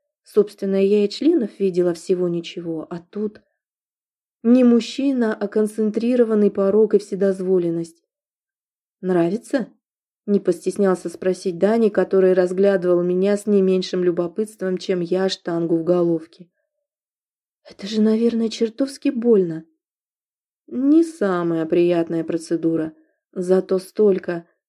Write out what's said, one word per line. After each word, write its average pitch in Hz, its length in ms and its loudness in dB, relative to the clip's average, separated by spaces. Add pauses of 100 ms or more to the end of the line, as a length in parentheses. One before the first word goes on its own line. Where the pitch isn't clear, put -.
(240)
Собственно, 196 600 -2
я 208 220 2
и 202 40 0
членов 262 500 -2
видела 175 340 0
всего 180 340 -2
ничего, 170 640 -8
а 175 100 -12
тут... 208 420 -10 (1040)
Не 247 200 4
мужчина, 240 680 0
а 208 140 -6
концентрированный 214 1040 0
порок 196 420 2
и 202 60 4
вседозволенность. 185 1040 -2 (1000)
«Нравится?» — 185 680 -2 (580)
не 202 120 2
постеснялся 185 720 -2
спросить 185 480 -6
Дани, 214 320 2
который 185 440 2
разглядывал 180 680 2
меня 185 360 0
с 202 100 -12
не 202 160 2
меньшим 185 400 0
любопытством, 180 760 -4
чем 180 220 -4
я 180 300 -2
штангу 170 480 -4
в 165 60 -4
головке. 170 640 -2 (1160)
«Это - 200 -14
же, 220 140 -2
наверное, 226 480 2
чертовски 269 600 -4
больно». 196 560 0 (1000)
«Не 277 360 4
самая 175 640 -2
приятная 170 580 0
процедура, 160 720 -4 (380)
зато 185 480 0
столько». 185 680 -2 (220)